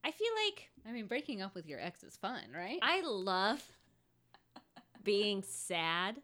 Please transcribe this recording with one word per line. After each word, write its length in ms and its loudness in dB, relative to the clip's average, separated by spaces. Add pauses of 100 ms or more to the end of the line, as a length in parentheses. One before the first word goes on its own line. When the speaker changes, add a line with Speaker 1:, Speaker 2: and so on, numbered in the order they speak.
Speaker 1:
I 80 2
feel 160 2 (180)
like 240 -4 (180)
Speaker 2:
I 40 -6
mean, 140 -6
breaking 360 -2
up 120 -6
with 120 -8
your 140 -8
ex 220 -6
is 140 -18
fun, 260 -4 (120)
right? 280 -4
Speaker 1:
I 200 4
love 600 2 (1400)
being 400 4
sad 800 0